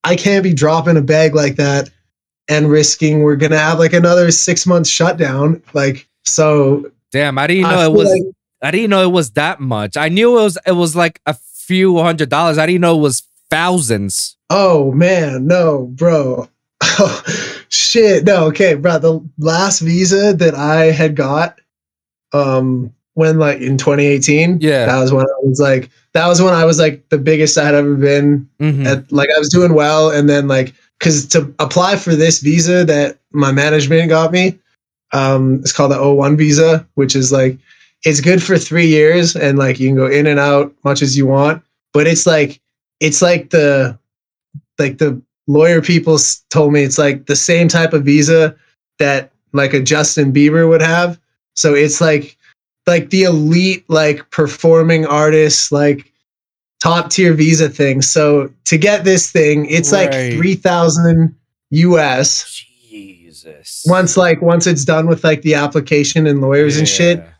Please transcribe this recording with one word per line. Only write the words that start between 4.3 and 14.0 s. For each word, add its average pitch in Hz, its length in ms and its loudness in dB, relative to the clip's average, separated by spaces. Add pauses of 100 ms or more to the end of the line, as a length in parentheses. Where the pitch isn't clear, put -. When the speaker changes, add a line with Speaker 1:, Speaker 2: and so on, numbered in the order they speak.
Speaker 1:
six - 340 -2
month 170 220 0
shutdown." 160 760 -2 (120)
Like, 139 340 -4 (180)
so 147 640 0 (220)
Speaker 2:
Damn, 139 260 -2
I 139 80 -2
didn't 180 200 0
Speaker 1:
I 165 100 0
Speaker 2:
know 180 60 2
it - 20 2
Speaker 1:
feel 160 100 2
Speaker 2:
was, 190 160 2
Speaker 1:
like 185 140 0 (400)
Speaker 2:
I 147 80 -4
didn't 214 180 -2
know 190 140 2
it 180 80 2
was 165 200 -2
that 156 280 -4
much. 110 380 -6
I 156 120 -2
knew 233 300 2
it 214 40 2
was, 180 220 -2
it 185 60 0
was, 170 240 -2
like, 170 320 -2
a 151 80 -4 (320)
few 185 320 2
hundred 160 300 -2
dollars. 156 280 0
I 156 80 0
didn't 175 160 0
know 170 160 2
it 151 40 0
was 139 200 -2 (300)
thousands. 147 840 -4 (120)